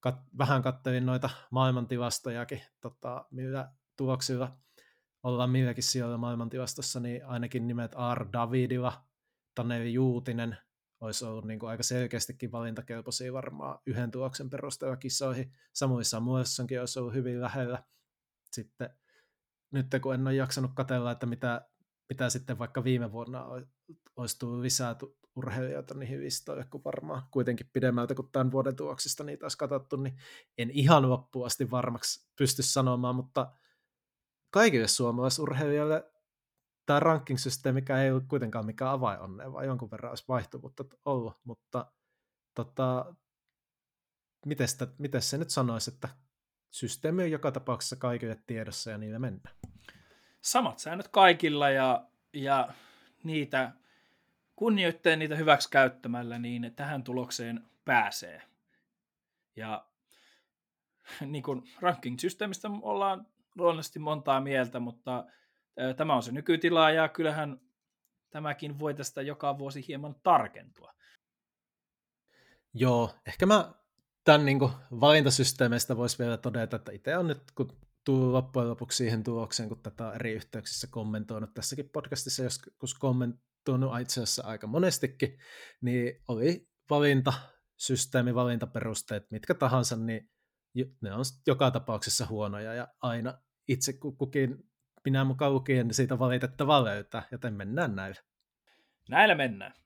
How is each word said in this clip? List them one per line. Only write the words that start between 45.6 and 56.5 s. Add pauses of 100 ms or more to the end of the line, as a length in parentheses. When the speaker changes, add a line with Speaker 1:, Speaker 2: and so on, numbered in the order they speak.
Speaker 1:
että (600)
systeemi
on
joka
tapauksessa
kaikille
tiedossa
ja
niillä
mennään. (840)
Speaker 2:
Samat
säännöt
kaikilla
ja, (260)
ja (500)
niitä (840)
kunnioitteen,
niitä
hyväksi
käyttämällä,
niin